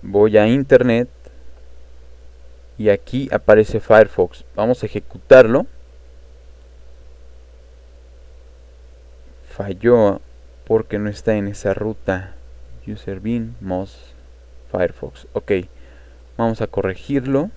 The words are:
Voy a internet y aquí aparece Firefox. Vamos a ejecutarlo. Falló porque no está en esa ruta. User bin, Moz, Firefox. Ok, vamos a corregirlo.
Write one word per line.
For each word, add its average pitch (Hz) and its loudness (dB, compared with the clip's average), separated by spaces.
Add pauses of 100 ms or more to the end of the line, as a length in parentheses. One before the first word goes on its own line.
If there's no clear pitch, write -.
Voy 104 2
a 107 6
internet 123 2 (1700)
y 104 0
aquí 123 -2
aparece 107 2
Firefox. - 4 (100)
Vamos 113 -2
a 110 -8
ejecutarlo. 117 4 (3750)
Falló 101 0 (440)
porque 107 -2
no 104 -6
está 107 -4
en 101 -4
esa 101 -4
ruta. 98 -8 (520)
User 98 -12
bin, 113 -6
Moz, 95 -10 (580)
Firefox. - -6
Ok, - -6 (840)
vamos 113 -2
a 107 -4
corregirlo. 135 -4